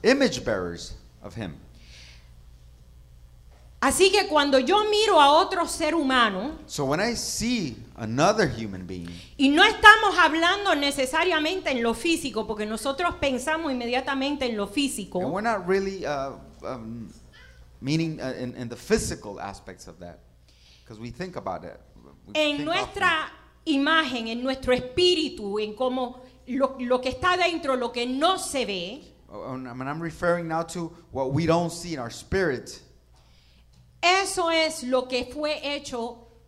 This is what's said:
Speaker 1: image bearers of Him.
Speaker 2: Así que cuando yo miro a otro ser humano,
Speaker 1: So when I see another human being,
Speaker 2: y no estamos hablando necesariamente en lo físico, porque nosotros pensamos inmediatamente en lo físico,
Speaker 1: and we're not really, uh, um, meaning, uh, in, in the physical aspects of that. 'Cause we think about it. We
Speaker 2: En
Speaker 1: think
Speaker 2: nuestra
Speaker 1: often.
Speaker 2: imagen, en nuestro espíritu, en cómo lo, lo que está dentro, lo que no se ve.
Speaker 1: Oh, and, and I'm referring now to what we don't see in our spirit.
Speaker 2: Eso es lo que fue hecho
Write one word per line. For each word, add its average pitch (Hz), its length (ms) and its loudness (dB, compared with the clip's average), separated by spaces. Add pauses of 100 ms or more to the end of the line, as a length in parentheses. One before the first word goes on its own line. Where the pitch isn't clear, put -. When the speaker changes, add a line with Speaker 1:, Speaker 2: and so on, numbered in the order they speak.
Speaker 1:
image 262 420 4
bearers 90 500 -4 (280)
of - 140 -14
Him. 90 200 -8 (2250)
Speaker 2:
Así 294 300 6
que 392 180 4
cuando 285 300 4
yo 392 320 4
miro 415 300 6
a 285 100 10
otro 339 360 4
ser 311 280 -2
humano, 233 720 0
Speaker 1:
So - 180 -4
when 147 160 0
I 226 140 0
see 208 640 -4 (200)
another 151 520 2
human 101 380 -8
being, 87 220 -10 (280)
Speaker 2:
y 269 120 4
no 302 160 6
estamos 427 540 8
hablando 339 560 4
necesariamente 311 960 0
en 247 120 0
lo 233 120 2
físico, 240 520 -2
porque 214 200 -4
nosotros 277 540 -2
pensamos 294 520 -2
inmediatamente 262 720 -2
en 233 100 -2
lo 202 100 -2
físico, 214 540 -4
Speaker 1:
and 170 120 -2
we're 196 100 -2
not 208 260 -2
really, 196 380 0
uh, 139 260 -4 (320)
um, 113 480 -10 (680)
meaning, 160 400 0
uh, 127 200 -6
in, 120 160 -8
in 120 120 -10
the 117 80 -10
physical - 600 -2
aspects 95 480 -12
of 85 140 -18
that. 87 180 -18 (680)
'Cause 107 100 -18
we 117 120 -12
think 175 260 -12
about 92 280 -8
it. - 140 -16 (480)
We - 80 -20
Speaker 2:
En 294 220 0
Speaker 1:
think 285 120 -6
Speaker 2:
nuestra 359 580 -2
Speaker 1:
often. - 480 -6
Speaker 2:
imagen, 277 540 0
en 233 140 -6
nuestro 269 300 -2
espíritu, 254 880 0
en 214 160 -4
cómo 254 460 -2 (240)
lo, 262 340 0
lo 247 200 0
que 254 100 -2
está 359 260 2
dentro, 330 400 0
lo 240 160 -4
que 240 140 -4
no 311 320 2
se 269 260 -4
ve. 196 400 -8 (260)
Speaker 1:
Oh, 104 220 -10
and, 127 160 -10
and 127 140 -10
I'm 147 180 -6
referring 170 480 0
now 160 140 -2
to 165 280 -8 (220)
what 135 220 -2
we 165 100 2
don't 165 260 4
see 175 220 -10
in 147 80 -6
our 117 100 -6
spirit. 156 680 -2 (1200)
Speaker 2:
Eso 370 480 2
es 320 340 0
lo 254 220 0
que 254 200 -4
fue 294 360 -4
hecho 269 640 -8 (220)